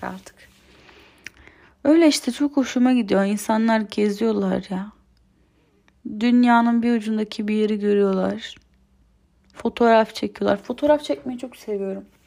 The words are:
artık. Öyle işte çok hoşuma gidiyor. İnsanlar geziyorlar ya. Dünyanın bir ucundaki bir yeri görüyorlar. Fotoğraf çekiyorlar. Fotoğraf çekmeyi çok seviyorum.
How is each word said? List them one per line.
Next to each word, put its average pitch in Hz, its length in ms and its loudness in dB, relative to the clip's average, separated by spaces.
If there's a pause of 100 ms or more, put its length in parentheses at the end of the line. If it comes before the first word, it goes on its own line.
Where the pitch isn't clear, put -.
artık. 190 320 -14 (1500)
Öyle 320 240 6
işte 277 240 0
çok 285 260 -2
hoşuma 254 360 2
gidiyor. 196 320 2
İnsanlar 220 540 0
geziyorlar 208 880 -2
ya. 196 220 -8 (1300)
Dünyanın 233 640 4
bir 240 160 0
ucundaki 214 500 -4
bir 214 80 -2
yeri 214 240 0
görüyorlar. 202 760 -2 (1000)
Fotoğraf 226 600 2
çekiyorlar. 202 420 -4
Fotoğraf 294 460 0
çekmeyi 254 360 -8
çok 254 160 -14
seviyorum. 196 500 -10 (220)